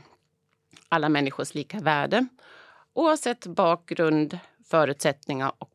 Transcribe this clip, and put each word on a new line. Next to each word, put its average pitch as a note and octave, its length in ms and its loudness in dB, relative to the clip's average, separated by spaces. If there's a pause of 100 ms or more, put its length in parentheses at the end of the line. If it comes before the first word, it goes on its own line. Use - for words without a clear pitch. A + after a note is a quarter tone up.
(880)
alla D3+ 200 0
människors C#3 460 -2
lika D#3 260 -10
värde D3+ 460 0 (640)
oavsett A#3+ 540 -2
bakgrund, E3 920 0 (260)
förutsättningar C#3 920 0
och - 160 -16